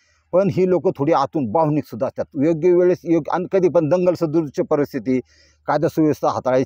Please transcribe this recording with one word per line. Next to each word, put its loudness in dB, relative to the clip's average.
पण 2
ही 0
लोकं 0
थोडी 0
आतून 0
भावनिकसुद्धा -2
असतात. -8
योग्य 2
वेळेस 2
योग्य, -2
आणि -4
कधी 2
पण 2
दंगल 2
सदृश्य -2
परिस्थिती, -2
कायदा 0
सुव्यवस्था 0
हाताळायची, 0